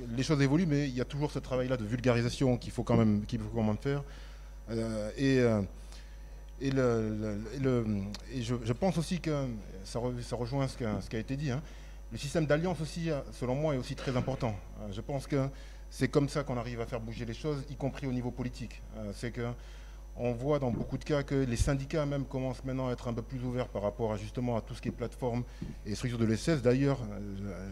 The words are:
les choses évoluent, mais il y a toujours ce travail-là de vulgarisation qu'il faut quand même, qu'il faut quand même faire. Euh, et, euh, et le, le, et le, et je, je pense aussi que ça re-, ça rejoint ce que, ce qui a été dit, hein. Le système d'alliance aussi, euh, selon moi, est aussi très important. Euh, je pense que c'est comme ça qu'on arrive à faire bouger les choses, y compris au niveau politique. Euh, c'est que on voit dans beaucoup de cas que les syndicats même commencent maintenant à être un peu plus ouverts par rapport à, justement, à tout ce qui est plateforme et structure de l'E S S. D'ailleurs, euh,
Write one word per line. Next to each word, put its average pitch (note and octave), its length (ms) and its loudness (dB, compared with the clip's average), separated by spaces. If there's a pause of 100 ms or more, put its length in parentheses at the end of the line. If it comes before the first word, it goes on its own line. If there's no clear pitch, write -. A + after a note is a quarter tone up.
(160)
les C3 60 2
choses C#3+ 200 4
évoluent, D3 240 6
mais C#3+ 220 2
il B2+ 60 -4
y B2 60 -2
a B2 40 2
toujours C#3+ 260 -2
ce - 80 -4
travail-là B2+ 380 0
de A2 80 -2
vulgarisation A#2+ 720 4
qu'il - 140 -6
faut A#2+ 100 -2
quand A#2+ 140 6
même, G#2+ 300 8
qu'il A2+ 140 -2
faut G#2 140 -4
quand A#2 80 2
même G#2+ 160 4
faire. C#3 240 0 (680)
Euh, A2 460 -2
et, C3+ 240 6
euh, A2 220 8 (1000)
et C3+ 100 2
le, A#2 500 4
le, G#2+ 180 0 (160)
et D3 80 -6
le, B2 240 4 (480)
et C3 80 -2
je, A#2 120 0 (100)
je A2+ 80 2
pense E3+ 260 2
aussi D#3+ 220 -2
que D#3+ 100 -2 (540)
ça - 140 -4
re-, B2 240 0
ça A#2+ 140 -4
rejoint B2+ 320 0
ce - 80 -6
que, B2 80 -2 (160)
ce - 80 -8
qui A#2+ 80 -4
a A2 40 0
été C3+ 160 -4
dit, D3 140 0
hein. C3+ 120 0 (500)
Le A#2 60 -6
système D3 280 0
d'alliance D3+ 340 2
aussi, E3 300 -4
euh, C#3+ 80 0 (140)
selon B2+ 240 -2
moi, D3+ 180 2
est C3 40 0
aussi B2 180 -4
très B2+ 200 -2
important. B2+ 380 0 (260)
Euh, G#2 120 -6
je G2+ 80 -6
pense C3+ 260 -6
que C3+ 220 2 (420)
c'est C3 180 2
comme C#3 200 4
ça C#3+ 160 0
qu'on B2+ 120 -2
arrive A#2+ 240 -2
à A#2 60 0
faire A#2+ 140 -4
bouger A2+ 240 -6
les A#2 100 -4
choses, D3 360 -2
y C3+ 40 -8
compris C3+ 320 -4
au B2+ 60 0
niveau B2 180 0
politique. B2 500 -6 (160)
Euh, G#2+ 160 -4
c'est A2+ 200 -4
que A#2 100 -4 (720)
on A#2+ 160 0
voit C3+ 260 2
dans C3 120 2
beaucoup - 260 -2
de - 80 -6
cas C#3+ 200 2
que C#3 100 -2
les C3 220 4
syndicats C#3+ 500 2
même C#3+ 180 0
commencent C3 400 -4
maintenant C3 240 -2
à B2 40 0
être - 160 -4
un A#2+ 40 -2
peu A#2 80 -2
plus B2 240 -6
ouverts B2 220 0
par G2+ 160 -2
rapport G#2+ 300 2
à, G#2+ 40 0
justement, A#2 400 -2
à A2 60 0
tout - 100 -10
ce A2+ 80 -8
qui - 80 -2
est - 40 0
plateforme A#2+ 500 -2 (420)
et G#2+ 100 -2
structure A#2+ 240 0
de A2+ 60 6
l'E A2 80 6
S A2 160 2
S. D#3 140 4
D'ailleurs, C3 400 6
euh, G2 680 -6